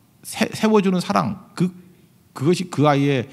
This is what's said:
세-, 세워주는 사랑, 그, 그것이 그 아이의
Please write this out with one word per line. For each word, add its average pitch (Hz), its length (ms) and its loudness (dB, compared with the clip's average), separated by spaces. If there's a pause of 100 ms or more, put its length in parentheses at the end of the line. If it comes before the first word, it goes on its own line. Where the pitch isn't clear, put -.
(220)
세-, - 300 -4
세워주는 196 480 2
사랑, - 540 -2
그, 180 200 -2 (580)
그것이 175 380 -2
그 147 180 2
아이의 139 440 2